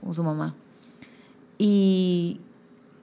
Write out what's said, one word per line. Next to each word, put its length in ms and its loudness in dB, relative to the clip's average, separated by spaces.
como 140 -10
su 80 -4
mamá. 320 -4
Y 800 2